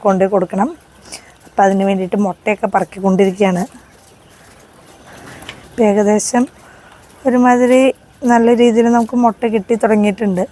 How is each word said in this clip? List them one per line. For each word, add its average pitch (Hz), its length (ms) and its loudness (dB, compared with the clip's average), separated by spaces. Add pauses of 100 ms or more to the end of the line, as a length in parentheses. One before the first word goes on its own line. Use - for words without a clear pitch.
കൊണ്ടുപോയി 190 300 0
കൊടുക്കണം. 190 360 -2 (760)
അപ്പൊ - 200 -8
അതിന് 196 240 0
വേണ്ടിയിട്ട് 190 360 -4
മുട്ടയൊക്കെ 202 480 -6
പറക്കിക്കൊണ്ടിരിക്കുകയാണ്. 190 880 0 (2000)
ഇപ്പൊ - 220 -2
ഏകദേശം 208 540 0 (840)
ഒരുമാതിരി 247 520 2 (520)
നല്ല 233 160 4 (140)
രീതിയിൽ 233 340 4
നമുക്ക് 233 300 -2
മുട്ട 226 160 0 (120)
കിട്ടി 226 300 -2
തുടങ്ങിയിട്ടുണ്ട്. 208 680 0